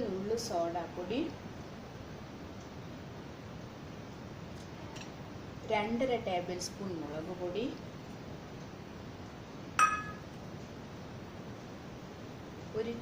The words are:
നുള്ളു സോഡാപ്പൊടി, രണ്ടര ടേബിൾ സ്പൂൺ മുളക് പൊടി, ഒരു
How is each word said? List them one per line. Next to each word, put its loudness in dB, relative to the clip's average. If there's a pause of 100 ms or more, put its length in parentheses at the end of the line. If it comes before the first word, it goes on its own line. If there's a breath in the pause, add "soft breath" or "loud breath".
നുള്ളു 4 (100)
സോഡാപ്പൊടി, 4 (4000)
രണ്ടര 6 (140)
ടേബിൾ 4 (100)
സ്പൂൺ -2 (100)
മുളക് 0
പൊടി, 4 (4000)
ഒരു 4 (100)